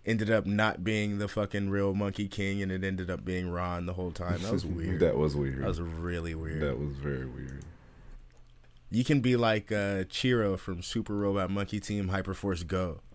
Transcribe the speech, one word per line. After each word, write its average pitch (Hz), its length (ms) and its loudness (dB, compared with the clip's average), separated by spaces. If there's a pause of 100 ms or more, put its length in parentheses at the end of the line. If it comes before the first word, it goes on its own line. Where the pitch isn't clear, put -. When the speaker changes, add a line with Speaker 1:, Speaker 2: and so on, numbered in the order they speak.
Speaker 1:
ended 110 240 2
up 107 160 4
not 104 380 2
being 104 340 0
the 101 100 -2
fucking 101 400 0
real 98 260 2
Monkey 101 340 0
King 98 340 -2
and 95 100 -2
it 95 120 -2
ended 92 260 -2
up - 140 -4
being 90 260 -2
Ron 87 360 -2
the 90 80 -4
whole 90 180 -4
time. 87 300 -2
That 107 100 0
was 92 140 0
Speaker 2:
<laughs> - 0 -
Speaker 1:
weird. 82 340 -2
Speaker 2:
That 80 180 4
was 76 180 4
weird. 67 260 -2
Speaker 1:
That - 60 0
was 82 120 -2
really 82 540 -4
weird. 78 280 -4
Speaker 2:
That 67 160 0
was 71 180 -4
very 69 300 -4
weird. 67 380 -10 (1200)
Speaker 1:
You 113 160 4
can 143 160 6
be 123 160 6
like, 113 360 4
uh, 101 320 2
Chiro 110 520 2
from 90 240 -6
Super 107 360 -4
Robot 98 340 2
Monkey 101 300 -2
Team 101 280 -2
Hyperforce 95 560 -2
Go. 87 360 -2 (140)